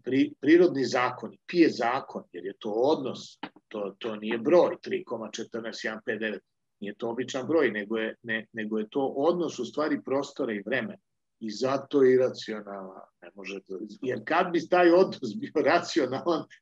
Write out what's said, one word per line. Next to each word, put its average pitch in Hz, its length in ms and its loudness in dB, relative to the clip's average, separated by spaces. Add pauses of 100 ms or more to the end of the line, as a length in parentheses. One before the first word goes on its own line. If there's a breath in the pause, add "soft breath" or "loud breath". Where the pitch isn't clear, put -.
pri-, 135 380 2
prirodni 147 440 6
zakoni. 123 520 -2 (100)
Pi 175 100 -4
je 156 120 8
zakon, 120 600 -4
jer 87 140 -12
je 98 140 -8
to 110 120 -6
odnos, 127 680 0 (280)
to, 101 320 -8
to 110 160 -6
nije 107 220 -4
broj, 143 440 4
tri - 220 -6
koma 113 280 -8
četrnaest 113 520 -10
jedan 110 220 -6
pet 110 140 -4
devet. 107 220 -4 (380)
Nije 104 160 -10
to 117 140 -6
običan 127 380 -6
broj, 147 240 4
nego 107 260 -4
je, 110 260 -4
ne, 113 300 -4
nego 110 260 -4
je 107 100 -6
to 135 280 -2
odnos 165 420 0
u 123 60 -4
stvari 151 380 -2
prostora 135 500 -4
i 101 120 -6
vremena. 113 320 -4 (420)
I 110 120 -8
zato 131 520 0
je 127 100 8
iracionalna, 101 880 -2 (200)
ne 87 140 -18
može 98 240 -12
to, 95 200 -10 (220)
jer 117 240 -4
kad 175 260 0
bi 170 180 -2
taj 180 220 6
odnos 170 440 4
bio 139 280 -2
racionalan, 147 800 0 (180 loud breath)